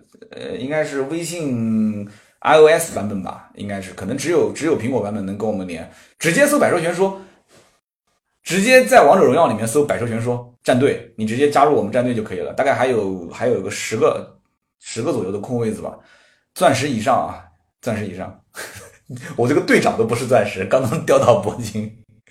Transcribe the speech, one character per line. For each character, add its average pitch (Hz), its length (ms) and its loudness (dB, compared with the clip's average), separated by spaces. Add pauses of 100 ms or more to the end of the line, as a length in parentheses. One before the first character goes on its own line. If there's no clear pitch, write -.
(320)
呃， 67 240 -12
应 127 140 -8
该 156 120 -2
是 139 220 -4
微 165 180 -6
信 113 880 -2 (300)
I 147 180 4
O 156 120 8
S 160 260 0
版 101 140 -4
本 98 120 -6
吧， - 340 -12
应 101 120 -10
该 98 140 -8
是， 92 120 -14
可 - 120 -12
能 123 120 -4
只 151 140 -2
有， 110 220 2
只 123 120 -8
有 143 140 2
苹 117 120 -4
果 120 100 0
版 104 120 -6
本 101 120 -6
能 98 120 -6
跟 107 80 -4
我 107 80 -2
们 95 140 -6
连， 82 240 -12 (280)
直 170 120 0
接 277 160 4
搜 294 100 2
“百 - 120 2
兽 170 100 2
全 170 160 -2
说”， 190 260 -2 (1200)
直 185 180 -2
接 254 240 6
在 233 180 8
《王 156 160 6
者 156 60 6
荣 127 100 4
耀》 156 120 4
里 117 60 0
面 113 140 -4
搜 147 160 2
“百 95 160 -2
兽 120 80 -4
全 113 140 -4
说” 120 320 -6 (100)
战 127 160 2
队， - 380 0
你 110 80 -4
直 110 100 -2
接 147 140 2
加 143 160 4
入 147 100 4
我 104 80 2
们 101 80 -6
战 123 100 0
队 123 140 -2
就 107 80 -4
可 - 100 -8
以 90 60 -6
了。 73 140 -8
大 127 100 0
概 139 100 4
还 120 140 2
有， 95 420 -2
还 113 180 -4
有 107 140 0
个 95 80 -8
十 - 280 -6
个， 135 420 -2 (400)
十 - 220 -10
个 156 100 -4
左 110 140 -4
右 95 80 -6
的 104 40 -6
空 120 200 -6
位 117 120 -2
子 95 120 -8
吧， - 180 -12 (540)
钻 165 200 2
石 131 160 -2
以 110 120 -2
上 107 260 0
啊， 90 160 -14 (380)
钻 110 160 -6
石 104 100 -6
以 90 80 -10
上。 - 260 -14 (420)
<laughs> - 520 -18
我 117 100 2
这 127 80 2
个 170 60 4
队 208 220 2
长 - 160 0
都 147 80 2
不 117 100 -2
是 131 100 -4
钻 117 220 2
石， 95 160 -6
刚 131 180 2
刚 135 240 -4
掉 139 140 4
到 117 220 4
铂 104 200 -6
金。 107 320 -8 (380)